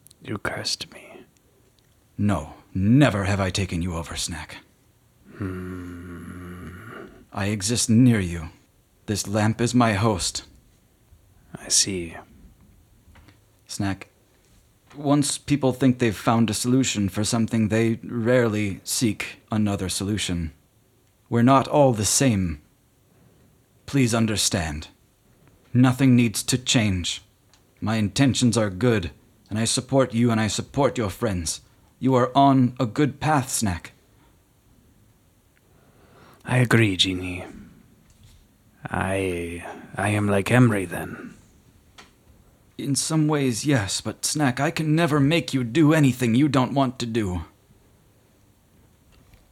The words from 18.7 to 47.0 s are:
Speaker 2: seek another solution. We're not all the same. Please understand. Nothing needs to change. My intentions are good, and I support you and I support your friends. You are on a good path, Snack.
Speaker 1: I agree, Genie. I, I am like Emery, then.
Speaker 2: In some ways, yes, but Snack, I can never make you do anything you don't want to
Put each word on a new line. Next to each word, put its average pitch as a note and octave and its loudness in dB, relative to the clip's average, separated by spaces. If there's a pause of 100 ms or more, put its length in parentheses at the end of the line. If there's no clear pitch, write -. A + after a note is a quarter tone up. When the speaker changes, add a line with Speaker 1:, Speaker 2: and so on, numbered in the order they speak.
Speaker 2:
seek - -4 (140)
another G2+ 0
solution. F2+ -4 (760)
We're A#2 2
not C3+ 4
all C#3 4
the G#2 -2
same. F#2+ 0 (1300)
Please B2 0
understand. G2 -2 (840)
Nothing B2+ 4
needs A#2+ 2
to - -2
change. G#2+ 0 (580)
My G#2+ -2
intentions A2 2
are G#2+ 0
good, F#2+ 0 (380)
and G#2 -6
I A2+ 0
support - 0
you A#2 4
and A2 2
I A2 0
support - -2
your G#2 -2
friends. F#2 -4 (380)
You C3 2
are B2+ 2
on C3+ 4
a C3 0
good D3 -2
path, D3 0
Snack. F2+ -4 (2500)
Speaker 1:
I B2 0
agree, A2+ 4
Genie. F2+ -2 (1500)
I, F2+ -4 (320)
I G2 -2
am G#2 0
like G2 0
Emery, A2+ 4
then. - -12 (1400)
Speaker 2:
In C#3+ -4
some D#3 0
ways, C3+ 0
yes, A#2+ 0
but - -10
Snack, C#3 -2
I D#3+ -2
can D#3 0
never D#3 2
make D#3 2
you C3 0
do D3 4
anything B2+ 4
you C#3+ 4
don't C3 0
want C3 0
to B2 -2